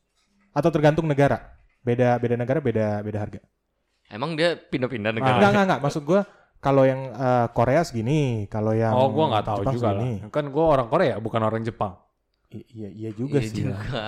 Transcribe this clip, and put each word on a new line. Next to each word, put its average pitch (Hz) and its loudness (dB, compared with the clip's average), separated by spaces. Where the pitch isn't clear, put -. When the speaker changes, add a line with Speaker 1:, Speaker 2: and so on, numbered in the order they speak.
Speaker 1:
Atau 151 0
tergantung 156 2
negara? 139 0
Beda, 120 2
beda 120 0
negara 123 -2
beda, 110 0
beda 104 -6
harga. 101 -10
Speaker 2:
Emang 139 -6
dia 160 0
pindah-pindah 117 -4
Speaker 3:
Nah. - -8
Speaker 2:
negara? 127 2
Speaker 1:
Enggak, - 6
enggak, 202 2
enggak. 131 0
Maksud 143 -2
gua 175 2
kalau 139 4
yang, 131 2
eh, 123 0
Korea 127 2
segini, 123 -2
kalau 110 -2
yang 113 2
Speaker 3:
Oh, 127 4
gua 147 2
nggak 107 0
tahu 104 -2
Speaker 1:
Jepang 110 -2
Speaker 3:
juga 120 0
Speaker 1:
segini. 110 -2
Speaker 3:
lah. 107 -14
Kan 151 -2
gua 147 0
orang 127 2
Korea, 151 2
bukan 113 -4
orang 110 0
Jepang. 107 -6
Speaker 1:
I-, - -18
iya, 107 -14
iya 110 -10
juga 123 -4
Speaker 2:
Iya 117 0
Speaker 1:
sih, 110 -6
ya. 107 -4
Speaker 2:
juga, 101 -2
Speaker 1:
Iya, 107 -6